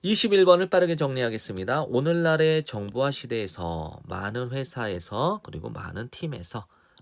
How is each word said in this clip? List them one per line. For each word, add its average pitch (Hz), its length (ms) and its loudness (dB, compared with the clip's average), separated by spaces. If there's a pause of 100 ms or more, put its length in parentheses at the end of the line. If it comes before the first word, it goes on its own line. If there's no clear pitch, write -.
이십일 202 360 6
번을 180 260 8
빠르게 180 240 4
정리하겠습니다. 127 880 -2
오늘날의 156 800 2
정보화 110 480 -2
시대에서 90 960 -6
많은 110 480 -6
회사에서 127 920 -4
그리고 - 260 -10
많은 110 420 -10
팀에서 123 580 -10 (340)